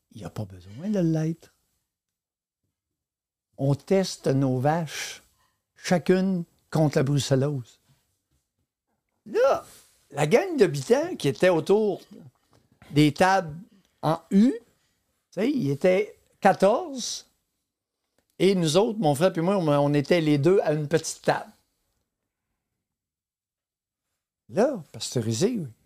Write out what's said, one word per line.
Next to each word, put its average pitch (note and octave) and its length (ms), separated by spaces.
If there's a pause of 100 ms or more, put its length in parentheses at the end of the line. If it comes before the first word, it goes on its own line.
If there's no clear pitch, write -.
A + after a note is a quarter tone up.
(140)
Il A2+ 60
n'y F#2 60
a E2 40
pas A2 160
besoin G2 440
de G#3 100
l'être. D#3+ 540 (2000)
On C#3 180
teste - 520
nos C3+ 320
vaches, D3+ 640 (520)
chacune F#3 680 (280)
contre D3+ 280
la D3+ 40
brucellose. » C#3 760 (1500)
Là, C4+ 400 (460)
la C#3+ 140
gang D#4 320
d'habitants A3+ 600
qui - 100
étaient F3+ 220
autour F#3+ 520 (920)
des D3 220
tables F#3 400 (500)
en D#3 160 (120)
U, G#3+ 220
tu A#4 60 (720)
sais, A3 200
il A#3 200
était F3+ 460 (220)
quatorze, A#3+ 880 (1120)
et F#3+ 160
nous D#3+ 220
autres, A3 220
mon D3 160
frère F#3 180
puis F3 80
moi, F#3+ 160
on, E3+ 100
on C#3+ 280
était E3 260
les D3+ 160
deux F3 260
à D#3+ 100
une D3+ 140
petite - 360
table. - 280 (3000)
Là, G#3 320 (100)
pasteurisé, A#2 640
oui. D#3+ 100 (180)